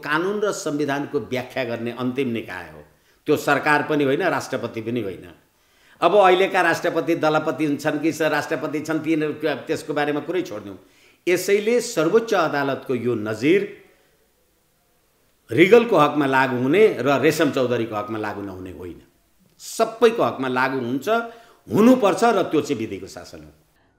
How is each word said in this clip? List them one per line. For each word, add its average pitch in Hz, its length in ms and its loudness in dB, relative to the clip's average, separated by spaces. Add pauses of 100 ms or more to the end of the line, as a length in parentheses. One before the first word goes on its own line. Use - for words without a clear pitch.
कानुन 175 400 -2
र 202 100 2
संविधानको 143 760 -4
व्याख्या 123 340 -6
गर्ने 117 300 -6
अन्तिम 127 340 -4
निकाय 92 460 -8
हो। 76 80 -20 (440)
त्यो 147 120 2
सरकार 147 480 0
पनि 147 180 0
होइन, 139 220 0
राष्ट्रपति 117 560 -4
पनि 117 200 -4
होइन। 90 280 -10 (680)
अब 175 140 4
अहिलेका 190 480 4
राष्ट्रपति 165 520 0
दलपति 156 520 0 (100)
छन् 147 220 -2
कि 151 140 0
स-, 156 180 0
राष्ट्रपति 151 500 -4
छन्, 156 220 -4
तिनीहरू 156 300 -2 (340)
त्यसको 160 240 -6
बारेमा 147 320 -2
कुरै 165 200 -4
छोड्नु। 104 320 -12 (520)
यसैले 202 560 2
सर्वोच्च 214 520 0
अदालतको 139 600 0
यो 120 220 -2
नजिर 113 500 0 (1800)
रिगलको 196 480 6
हकमा 147 280 2
लागू 131 360 2
हुने 156 400 4
र 135 160 2
रेशम 151 320 2
चौधरीको 117 460 0
हकमा 110 220 -6
लागू 101 240 -6
नहुने 92 360 -12
होइन, 87 240 -14 (600)
सबैको 233 600 0
हकमा 131 260 -2
लागू 131 300 -2
हुन्छ, 127 300 -4 (600)
हुनुपर्छ 214 560 6
र 214 180 4
त्यो 156 180 -2
चाहिँ 135 180 -2
विधिको 98 300 -8
शासन 85 340 -18
हो। 76 100 -20 (460)